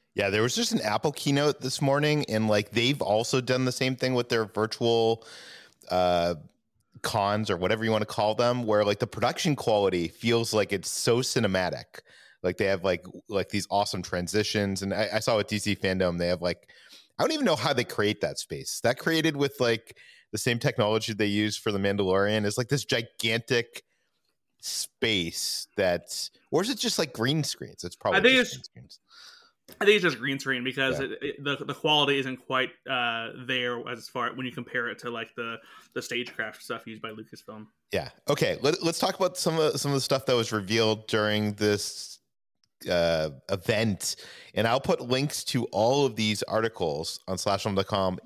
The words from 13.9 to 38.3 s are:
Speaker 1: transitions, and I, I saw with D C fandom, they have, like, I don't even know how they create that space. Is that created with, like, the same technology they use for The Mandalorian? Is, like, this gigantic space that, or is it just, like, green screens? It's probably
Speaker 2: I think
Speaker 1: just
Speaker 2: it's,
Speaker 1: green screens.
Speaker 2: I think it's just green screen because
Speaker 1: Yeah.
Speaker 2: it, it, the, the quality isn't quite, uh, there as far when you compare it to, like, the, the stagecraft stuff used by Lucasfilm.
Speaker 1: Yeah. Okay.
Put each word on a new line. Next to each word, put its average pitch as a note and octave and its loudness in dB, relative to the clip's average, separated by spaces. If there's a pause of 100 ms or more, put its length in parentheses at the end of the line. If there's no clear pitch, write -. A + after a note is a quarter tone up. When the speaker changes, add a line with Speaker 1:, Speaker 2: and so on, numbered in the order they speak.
Speaker 1:
transitions, G2 -2
and G2 -4
I, G2+ 0
I A2 0
saw A2+ 0
with G#2 0
D G#2+ -2
C G2 0
fandom, F#2 0
they F2 0
have, F2 0
like, F2 -4 (480)
I D#3 2
don't D4 2
even D4+ -2
know E3 4
how C3+ 0
they B2 2
create G#2+ 0
that D2 -4
space. - -10
Is - -10
that B2 2
created D#3+ 2
with, C#3 -2
like, A#2 0 (340)
the G#2+ -4
same A#2+ 0
technology A2 0
they G#2 2
use G#2 0
for - -2
The G2 0
Mandalorian? G2+ 2
Is, G#2 0
like, B2 -4
this C#3+ -2
gigantic A#2 -2 (760)
space - -4 (100)
that, F2+ 0 (200)
or D#3+ 0
is A3+ -4
it A3+ -4
just, A3+ -2
like, E3 -2
green C3+ 0
screens? - -8
It's F2+ -10
probably F#2+ 0
Speaker 2:
I - -2
think C4 8
Speaker 1:
just B3 2
Speaker 2:
it's, - -18
Speaker 1:
green - -20
screens. - -20 (800)
Speaker 2:
I G#3 0
think G#3 8
it's F3+ 2
just C#3 2
green C3+ -4
screen C3 -4
because C3 -2
Speaker 1:
Yeah. C3+ -4
Speaker 2:
it, - -10
it, C#3+ -8
the, C#3 -2
the C#3+ -6
quality C#3+ 4
isn't C3 -4 (100)
quite, B2+ -2 (180)
uh, A#2 -4 (160)
there B2 -4
as A#2 -10
far B2 -4
when C3 -6
you A#2+ -8
compare A#2+ -6
it G#2 -8
to, B2 -10
like, A2+ -10
the, A#2 -8 (380)
the B2 -4
stagecraft A#2+ -6
stuff A2+ -10
used A2 -14
by A2+ -10
Lucasfilm. A2 -16 (260)
Speaker 1:
Yeah. F2+ -4 (180)
Okay. C#3+ 0